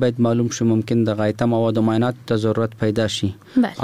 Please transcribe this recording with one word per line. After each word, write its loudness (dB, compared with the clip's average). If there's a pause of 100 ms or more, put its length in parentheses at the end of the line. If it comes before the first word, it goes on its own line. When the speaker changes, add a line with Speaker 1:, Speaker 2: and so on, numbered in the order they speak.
Speaker 1:
باید 0 (100)
معلوم 2
شي، -2
ممکن 0
د -2
غایطه 0
موادو 0
معایناتو 0
ته 2
ضرورت 0
پیدا 0 (100)
شي. -2 (280)
Speaker 2:
بله. 2 (120)